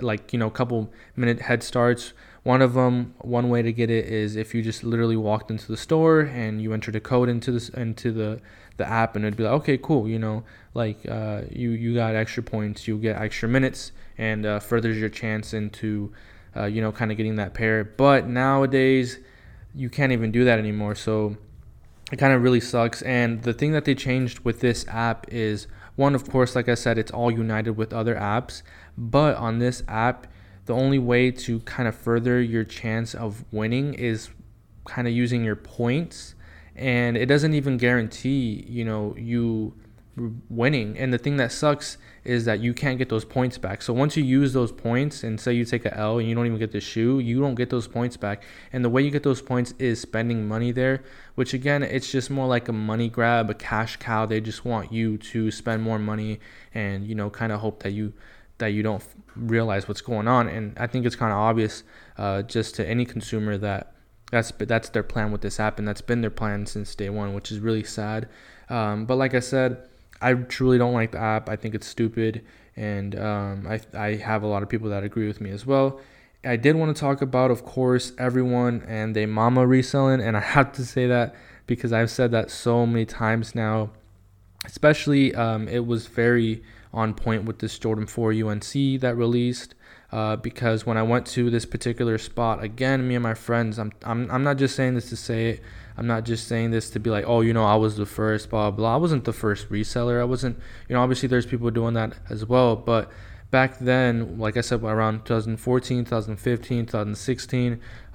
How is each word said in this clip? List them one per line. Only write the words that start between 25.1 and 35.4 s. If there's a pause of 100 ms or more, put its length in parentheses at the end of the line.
is, (280)
one,
of
course,
like
I
said,
it's
all
united
with
other
apps, (340)
but
on
this
app, (400)
the
only
way
to
kinda
further
your
chance
of
winning
is (580)
kinda
using